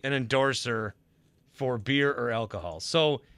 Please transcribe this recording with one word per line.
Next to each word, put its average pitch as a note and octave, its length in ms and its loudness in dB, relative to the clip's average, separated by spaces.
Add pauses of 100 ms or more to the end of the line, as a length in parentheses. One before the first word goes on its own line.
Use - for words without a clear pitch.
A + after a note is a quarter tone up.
an C#3 80 0
endorser B2 840 0 (580)
for B2+ 260 -2
beer C#3 340 2
or A#2+ 180 -2
alcohol. G2+ 500 -6
So D3+ 420 2 (160)